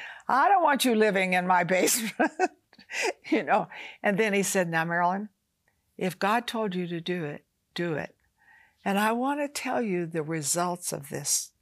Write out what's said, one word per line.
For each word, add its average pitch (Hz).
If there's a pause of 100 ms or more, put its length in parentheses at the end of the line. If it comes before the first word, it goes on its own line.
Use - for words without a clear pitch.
(260)
"I 277
don't 392
want 285
you 240
living 196
in 180
my 180
<laughs> 175
basement." -
<laughs> 359 (800)
You 214
know, 170 (340)
and 208
then 220
he 196
said, 185
"Now, 165
Marilyn, 175 (680)
if 180
God 233
told 220
you 180
to 170
do 175
it, 147 (300)
do 175
it." - (680)
And 196
I 214
want 262
to 294
tell 262
you 180
the 165
results 170
of 147
this. 147